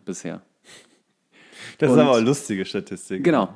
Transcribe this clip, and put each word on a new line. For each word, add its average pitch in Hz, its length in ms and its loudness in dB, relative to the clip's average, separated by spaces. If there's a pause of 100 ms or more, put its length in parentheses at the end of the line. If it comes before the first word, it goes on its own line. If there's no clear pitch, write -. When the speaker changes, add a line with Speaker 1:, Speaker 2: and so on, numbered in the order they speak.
Speaker 1:
bisher. 87 340 -12 (1400)
Speaker 2:
Das 143 140 2
Speaker 1:
Und 120 80 6
Speaker 2:
ist 123 60 6
aber 131 120 4
eine 113 80 4
lustige 113 400 -2
Statistik. 95 580 -8
Speaker 1:
Genau. 127 340 0